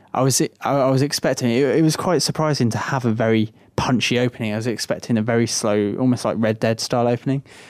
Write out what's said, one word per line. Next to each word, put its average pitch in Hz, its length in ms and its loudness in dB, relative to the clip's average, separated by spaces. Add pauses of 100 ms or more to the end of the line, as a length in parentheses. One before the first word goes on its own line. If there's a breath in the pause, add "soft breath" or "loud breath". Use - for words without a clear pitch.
(140)
I 131 80 0
was, 135 180 2
I, 156 80 0 (140)
I 135 280 2
was 135 120 2
expecting, 139 480 -2
it, 123 120 2 (140)
it 160 60 4
was 156 140 2
quite 165 260 0
surprising 143 480 0
to 110 80 -2
have 127 260 -4
a 113 80 2
very 113 400 2 (240 soft breath)
punchy 123 420 0
opening. 120 340 -2
I 107 40 -4
was 113 100 -6
expecting 113 520 -4
a 107 40 0
very 117 240 2
slow, 104 500 0
almost 127 280 0
like 90 140 -2
Red 110 220 0
Dead 113 200 0
style 120 280 0
opening. 135 340 -2 (280 loud breath)